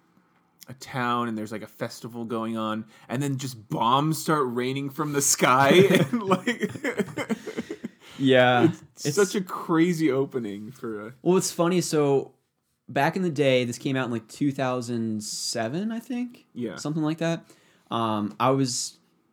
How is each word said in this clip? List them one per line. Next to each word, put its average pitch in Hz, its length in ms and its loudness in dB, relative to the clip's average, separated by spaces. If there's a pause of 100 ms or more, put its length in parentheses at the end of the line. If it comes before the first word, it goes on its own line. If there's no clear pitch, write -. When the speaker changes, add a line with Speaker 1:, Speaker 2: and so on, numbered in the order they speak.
(680)
Speaker 1:
a 127 60 -16
town 120 560 -4
and 110 80 -6
there's, 107 160 -8
like, 104 100 -8
a 107 40 -16
festival 117 580 -10
going 113 320 -4
on, 110 260 -4 (240)
and 127 160 -4
then 139 140 -2
just 120 320 -10
bombs 151 520 2
start 151 260 2
raining 127 420 -2
from 147 240 -4
the 143 80 2
sky, 139 480 4
<laughs> 175 420 6
and, 233 120 -2
like, 190 520 0
<laughs> - 640 -4 (800)
Speaker 2:
Yeah, 127 460 6
Speaker 1:
it's - 400 -2
Speaker 2:
it's 147 100 0
Speaker 1:
such 196 200 4
a 208 60 0
crazy 165 720 0
opening 120 600 -4
for 110 360 -10
a 120 60 -16 (100)
Speaker 2:
Well, 180 140 4
it's 180 140 0
funny. 175 300 0
So 143 520 0 (540)
back 139 280 0
in 196 80 0
the 180 80 0
day, 131 320 4
this 120 160 -4
came 139 160 -2
out 131 100 0
in, 120 60 -4
like, 113 160 -6
two 147 240 -2
thousand 120 720 -4
seven, 135 680 -6
I 226 60 -8
think. 240 540 -8
Speaker 1:
Yeah. 117 220 -8
Speaker 2:
Something 156 280 -4
like 156 160 -2
that. 165 260 -2 (440)
Um, 107 500 -2
I 123 120 4
was, 131 460 -2 (360)